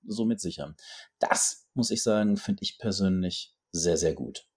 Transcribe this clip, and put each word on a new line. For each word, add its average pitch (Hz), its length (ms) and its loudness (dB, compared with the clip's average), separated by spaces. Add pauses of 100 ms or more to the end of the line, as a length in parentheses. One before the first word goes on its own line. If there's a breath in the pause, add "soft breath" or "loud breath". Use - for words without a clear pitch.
somit 110 340 0
sichern. 78 360 -8 (440 loud breath)
Das, - 540 0
muss 117 180 0
ich 113 120 -2
sagen, 107 340 4
finde 101 240 -2
ich - 160 -6
persönlich 92 760 0 (180)
sehr, 82 260 2
sehr 80 160 2
gut. - 320 -10 (120)